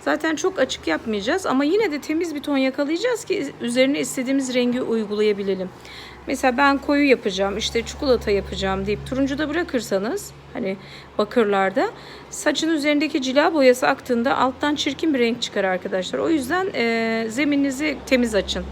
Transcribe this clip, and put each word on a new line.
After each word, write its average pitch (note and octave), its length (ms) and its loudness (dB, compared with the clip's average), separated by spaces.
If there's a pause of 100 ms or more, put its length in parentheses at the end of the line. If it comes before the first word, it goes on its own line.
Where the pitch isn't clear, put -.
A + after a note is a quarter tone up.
Zaten D4+ 280 0
çok F#4 240 -2
açık - 280 -2
yapmayacağız C#4+ 580 -2
ama C4 180 2
yine F#4 280 2
de C#4+ 100 -4
temiz D#4+ 340 -2
bir C#4+ 80 -8
ton C#4+ 140 0
yakalayacağız D4+ 680 0
ki C#4+ 360 -2
üzerine B3+ 380 2
istediğimiz C4 540 -2
rengi B3 280 2
uygulayabilelim. G3+ 880 0 (580)
Mesela C4 300 2
ben C#4 200 6
koyu C#4+ 320 4
yapacağım, G3 480 2
işte A3+ 280 -2
çikolata A#3+ 460 0
yapacağım F#3+ 540 -2
deyip G3+ 220 -4
turuncu C4+ 300 0
da D4 120 -2
bırakırsanız, C#4+ 840 -2 (220)
hani G3 240 -4 (400)
bakırlarda, G#3 720 2 (400)
saçın D#4 400 0
üzerindeki D4 520 2
cila C#4+ 320 2
boyası C4+ 340 6
aktığında B3+ 500 0
alttan C4+ 380 0
çirkin D4 380 0
bir C4 60 2
renk A#3 220 2
çıkar - 220 -2
arkadaşlar. F#3 560 -2
O G#3 100 0
yüzden, D#4+ 440 0
e, A3+ 560 0
zemininizi C#4 760 0
temiz A#3+ 300 2
açın. F#3 360 0